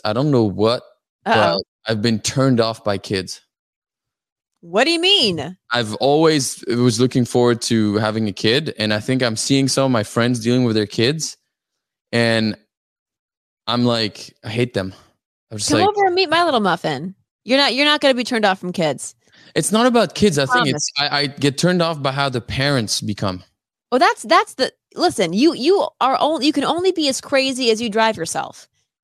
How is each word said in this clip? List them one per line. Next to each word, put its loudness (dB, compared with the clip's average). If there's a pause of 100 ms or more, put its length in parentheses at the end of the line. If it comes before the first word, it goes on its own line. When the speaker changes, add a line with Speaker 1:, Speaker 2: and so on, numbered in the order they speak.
Speaker 1:
I -2
don't 0
know 4
what, 0 (420)
Speaker 2:
Uh-oh. 2
Speaker 1:
but -4 (280)
I've -2
been 2
turned 2
off -2
by -2
kids. -6 (1200)
Speaker 2:
What 0
do 2
you 0
mean? 0 (140)
Speaker 1:
I've -2
always 2
was 2
looking 2
forward 2
to 0
having 0
a -4
kid, 0
and -2
I -2
think -2
I'm -2
seeing 2
some 0
of 0
my 2
friends -2
dealing 2
with 0
their 0
kids, -2 (760)
and 0 (1080)
I'm 0
like, -2 (100)
I -10
hate -2
them. -4 (580)
I'm -10
just -4
Speaker 2:
Come 2
Speaker 1:
like, 4
Speaker 2:
over 0
and 0
meet 0
my 2
little 2
muffin. -2 (300)
You're 2
not, 2
you're 0
not 0
gonna 4
be -4
turned -2
off 2
from -8
kids. -4 (400)
Speaker 1:
It's -2
not 4
about 2
kids. 2
I 0
think 2
it's, -4
Speaker 2:
Promise. -2
Speaker 1:
I, 0
I -2
get -2
turned 2
off -2
by 0
how -2
the -4
parents -2
become. -6 (480)
Speaker 2:
Well, 2
that's, 0
that's 0
the, -4 (220)
listen, -2
you, 2
you 2 (140)
are 2
only, 0
you 2
can -2
only 0
be -2
as -2
crazy 0
as 0
you -4
drive 0
yourself. -10 (360)